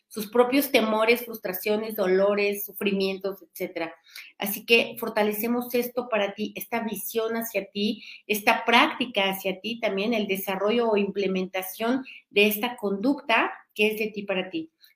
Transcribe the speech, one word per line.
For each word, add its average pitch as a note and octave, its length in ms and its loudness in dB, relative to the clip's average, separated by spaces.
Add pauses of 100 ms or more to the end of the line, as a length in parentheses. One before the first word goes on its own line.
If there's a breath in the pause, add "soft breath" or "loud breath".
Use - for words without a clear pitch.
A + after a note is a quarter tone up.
sus - 240 -8
propios B3 400 4
temores, A3 540 4
frustraciones, G#3+ 720 -4
dolores, G3+ 680 2
sufrimientos, G3 800 -2
etcétera. E3 500 -8 (460 loud breath)
Así G#3 260 -6
que - 360 4
fortalecemos A3 760 -2
esto A#3+ 340 -2
para G3+ 260 0
ti, G#3+ 200 -6
esta A3+ 300 -6
visión A3 520 -4
hacia G#3 320 -4
ti, G#3 360 -2 (240 loud breath)
esta G#3 360 0
práctica A#3+ 640 2
hacia F#3+ 320 -4
ti A3+ 200 -8
también, G#3 340 -2
el G#3 140 -2
desarrollo G3+ 640 0
o G#3 60 4
implementación F#3+ 1080 0 (260 loud breath)
de G#3 160 6
esta A#3+ 300 -2
conducta A#3 760 0 (220)
que G#3+ 140 4
es G#3+ 100 -4
de G#3+ 140 -4
ti G3+ 100 -8
para F#3+ 280 -2
ti. D#3+ 200 -8 (260 soft breath)